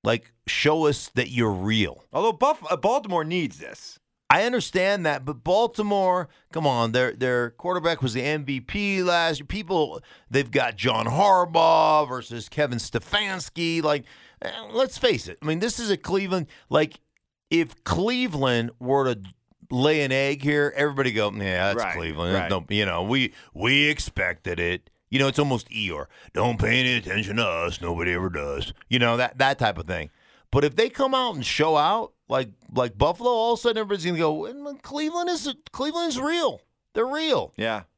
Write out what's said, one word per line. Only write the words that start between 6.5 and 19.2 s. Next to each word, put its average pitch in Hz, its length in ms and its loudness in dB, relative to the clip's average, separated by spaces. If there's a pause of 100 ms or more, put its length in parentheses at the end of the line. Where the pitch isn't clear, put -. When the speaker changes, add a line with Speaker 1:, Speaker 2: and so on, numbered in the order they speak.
Speaker 1:
come 160 160 0
on, 117 240 2
their, 123 220 2
their 123 380 0
quarterback 170 500 -2
was 123 120 -2
the 123 100 -4
M 147 200 -4
V 135 180 -4
P 196 420 -2
last 165 360 2
year. 147 60 -14
People, 170 560 -2 (280)
they've 127 220 0
got 123 240 0
John 110 300 0
Harbaugh 165 1040 4
versus 120 400 -8
Kevin 131 280 -2
Stefanski. 170 1040 -4
Like, 147 200 2 (380)
eh, - 100 -6 (200)
let's 254 260 0
face 220 320 0
it. 87 120 -16
I 147 40 -12
mean, 160 140 0
this 220 200 -4
is 226 120 -4
a 175 60 2
Cleveland, 185 500 -2 (220)
like, 156 300 2 (500)
if 165 360 0
Cleveland 160 960 0
were 131 340 2
to 104 80 -8 (480)